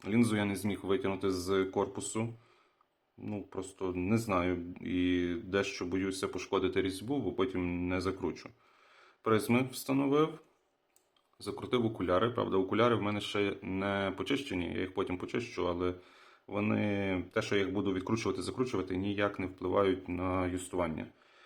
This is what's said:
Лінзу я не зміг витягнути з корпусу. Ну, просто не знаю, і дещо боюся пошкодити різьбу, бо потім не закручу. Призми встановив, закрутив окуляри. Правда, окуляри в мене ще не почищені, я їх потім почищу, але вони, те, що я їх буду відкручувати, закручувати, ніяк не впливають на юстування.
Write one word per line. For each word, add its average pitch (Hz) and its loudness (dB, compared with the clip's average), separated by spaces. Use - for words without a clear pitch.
Лінзу 110 4
я 104 2
не 98 0
зміг 95 -2
витягнути 95 2
з 92 2
корпусу. 101 -2
Ну, 104 -6
просто 95 -6
не 90 2
знаю, 90 0
і 90 2
дещо 95 -2
боюся 95 0
пошкодити 92 0
різьбу, 107 -2
бо 98 -2
потім 90 -2
не 92 0
закручу. 87 -4
Призми 117 4
встановив, 143 2
закрутив 98 -2
окуляри. 98 2
Правда, 101 0
окуляри 104 4
в 98 0
мене 104 0
ще 101 0
не 98 -2
почищені, 95 -2
я 92 -2
їх 92 -4
потім 92 -2
почищу, 117 -4
але 90 0
вони, 101 0
те, 110 2
що 107 0
я 101 4
їх 92 -2
буду 98 0
відкручувати, 95 0
закручувати, 95 -2
ніяк 101 0
не 95 -4
впливають 92 2
на 92 0
юстування. 90 -2